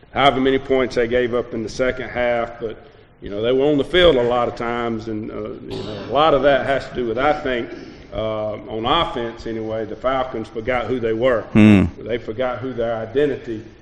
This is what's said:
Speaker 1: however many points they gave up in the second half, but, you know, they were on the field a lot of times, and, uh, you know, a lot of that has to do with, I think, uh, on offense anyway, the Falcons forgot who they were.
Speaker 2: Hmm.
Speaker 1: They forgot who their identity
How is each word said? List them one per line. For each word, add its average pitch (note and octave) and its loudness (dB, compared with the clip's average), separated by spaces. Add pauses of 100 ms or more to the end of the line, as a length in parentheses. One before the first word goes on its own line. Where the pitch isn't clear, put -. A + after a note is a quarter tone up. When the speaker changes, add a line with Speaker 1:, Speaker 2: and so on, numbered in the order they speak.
(120)
Speaker 1:
however C3 4
many C3+ 4
points C3 0
they A#2+ 2
gave B2 0
up A#2 -2
in A2+ -4
the G#2 -6
second B2 -2
half, A#2 -2
but, A2 -8 (460)
you G2 -10
know, G2+ -4
they A#2+ 2
were C3 4
on D3+ 4
the C3 2
field F3 6
a B2 4
lot A#2+ 2
of A2 -6
times, A#2 -4
and, A2 -6
uh, A2 -8 (240)
you A2 -8
know, - -10
a G#2+ -6
lot D3+ 4
of C3+ 4
that C3+ 4
has C3 -2
to - -14
do B2 -2
with, A2+ -2
I D3 2
think, B2 -2 (460)
uh, G#2+ -4
on A2 -6
offense B2+ -2
anyway, A2 -6
the G2+ -10
Falcons B2+ -2
forgot A#2+ -4
who B2 -2
they A2+ 0
were. A2+ 2 (100)
Speaker 2:
Hmm. G#2+ 8 (140)
Speaker 1:
They A#2 -6
forgot A#2+ -4
who B2+ -8
their A#2 -2
identity A2+ -2 (200)